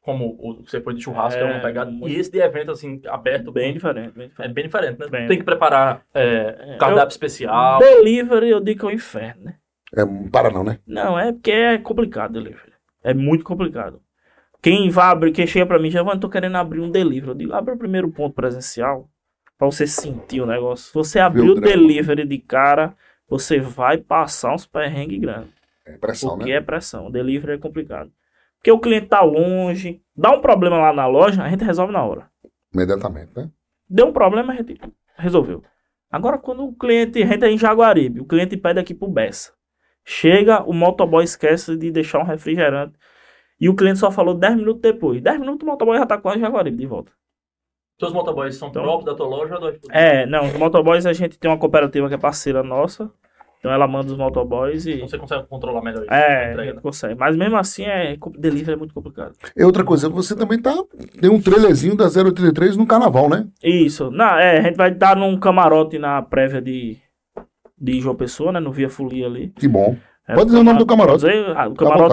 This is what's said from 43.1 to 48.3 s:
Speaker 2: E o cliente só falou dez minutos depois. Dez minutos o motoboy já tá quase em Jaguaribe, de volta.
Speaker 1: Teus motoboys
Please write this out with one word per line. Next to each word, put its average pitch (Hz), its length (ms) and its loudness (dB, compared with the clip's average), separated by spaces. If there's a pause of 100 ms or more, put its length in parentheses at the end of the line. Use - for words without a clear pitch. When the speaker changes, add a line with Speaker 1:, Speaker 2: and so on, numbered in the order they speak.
Speaker 2:
E 165 80 2
o 190 60 4
cliente 190 240 2
só 196 120 2
falou 180 240 0
dez 190 220 2
minutos 220 260 -2
depois. 170 380 0
Dez 294 180 0
minutos 285 280 -8
o 311 40 -4
motoboy 233 280 0
já 254 80 0
tá 208 120 -10
quase 202 200 -4
em - 20 -4
Jaguaribe, 196 380 -4
de 131 80 -10
volta. 110 260 -12 (840)
Speaker 1:
Teus 165 140 -6
motoboys 143 440 -4